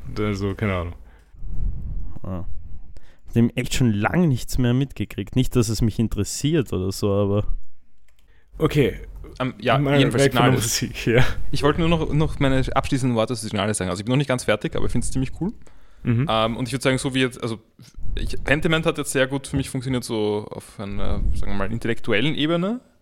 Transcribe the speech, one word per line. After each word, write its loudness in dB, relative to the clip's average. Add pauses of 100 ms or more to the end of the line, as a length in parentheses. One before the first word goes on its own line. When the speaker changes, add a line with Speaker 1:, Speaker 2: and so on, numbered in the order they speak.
(180)
Speaker 1:
Also, -2
keine -2
Ahnung. -4 (1300)
Speaker 2:
Ah. -6 (920)
Dem 4
echt -4
schon 2
lange 2
nichts 0
mehr 2
mitgekriegt. -4
Nicht, 2
dass 4
es -2
mich 0
interessiert 0
oder -2
so, 0
aber 2 (1120)
Speaker 1:
Okay. 0 (380)
Speaker 3:
Ähm, -4
ja, 2
Speaker 1:
Mal 2
Speaker 3:
jedenfalls 4
Speaker 1:
weg 4
von 4
der 2
Speaker 3:
Signales. -2
Speaker 1:
Musik, -6
ja. 6 (280)
Speaker 3:
Ich 2
wollte 2
nur 2
noch, 0
noch 0
meine 2 (100)
abschließenden 0
Worte 0
zu -8
Signales -2
sagen. -2
Also -4
ich -10
bin 0
noch 2
nicht 0
ganz -2
fertig, 0
aber 4
ich 2
find's 2
ziemlich 0 (100)
cool. -2 (520)
Speaker 1:
Mhm. 2
Speaker 3:
Ähm, 2
und -4
ich -8
würd -2
sagen, 2
so -4
wie 0
jetzt, -2
also -4 (560)
ich, 0
Pentiment 0
hat 0
jetzt -6
sehr 2
gut -6
für -6
mich -4
funktioniert, -4
so -2
auf -14
einer, 2 (140)
sagen 4
wir 4
mal, 2
intellektuellen 0
Ebene -2 (220)